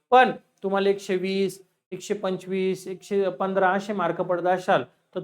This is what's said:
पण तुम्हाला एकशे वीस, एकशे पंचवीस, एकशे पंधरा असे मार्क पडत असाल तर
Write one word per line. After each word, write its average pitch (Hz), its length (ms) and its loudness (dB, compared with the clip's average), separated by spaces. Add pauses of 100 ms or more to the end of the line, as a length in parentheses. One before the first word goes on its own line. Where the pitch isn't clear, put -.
(120)
पण 240 200 8 (320)
तुम्हाला 196 260 0
एकशे 196 260 -2
वीस, 190 440 -2 (320)
एकशे 185 220 -8
पंचवीस, 190 760 -4
एकशे 190 420 -2
पंधरा 190 400 0
असे 202 240 -2
मार्क 170 280 -2
पडत 175 260 -2
असाल 180 360 2 (320)
तर 185 80 -6